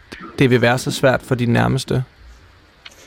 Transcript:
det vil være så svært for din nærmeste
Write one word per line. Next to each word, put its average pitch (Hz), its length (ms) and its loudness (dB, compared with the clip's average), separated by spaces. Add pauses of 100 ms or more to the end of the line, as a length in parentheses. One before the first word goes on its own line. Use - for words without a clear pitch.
(380)
det 135 120 4
vil 123 100 4
være 120 180 2
så 143 120 -6
svært 127 320 0
for - 120 -4
din 120 180 -2
nærmeste 127 520 0 (1040)